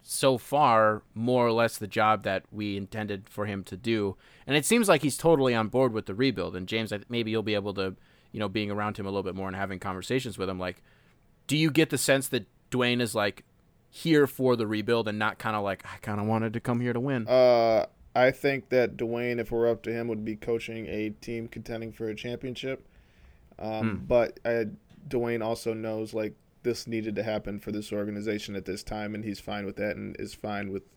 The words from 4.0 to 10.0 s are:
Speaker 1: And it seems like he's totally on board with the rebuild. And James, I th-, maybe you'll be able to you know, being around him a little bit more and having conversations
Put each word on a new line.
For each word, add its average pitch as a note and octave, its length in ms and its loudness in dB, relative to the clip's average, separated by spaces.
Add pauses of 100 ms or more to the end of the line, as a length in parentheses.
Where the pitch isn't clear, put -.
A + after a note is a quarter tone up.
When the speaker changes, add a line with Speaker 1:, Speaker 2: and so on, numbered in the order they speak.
Speaker 1:
And C#3 100 2
it C#3+ 80 0
seems A3+ 240 4
like D#3+ 140 6
he's C#3+ 140 0
totally C#3 360 4
on A2+ 160 2
board B2 240 4
with G#2+ 140 -4
the F#2+ 80 -6
rebuild. F#2+ 400 0
And F#2 120 -6
James, A2 240 -2
I G#2 60 -2
th-, G2+ 120 -12
maybe A2+ 220 -2
you'll A2+ 120 0
be G#2 120 0
able G2+ 200 -2
to F#2+ 200 -2 (380)
you - 80 -8
know, G#2 80 -2
being G#2 200 -2
around G#2 280 -2
him G2+ 80 -8
a G2 40 -4
little G2 140 -2
bit F#2 120 -4
more F#2+ 120 -4
and F#2+ 80 -6
having F#2+ 240 -4
conversations G2+ 580 -4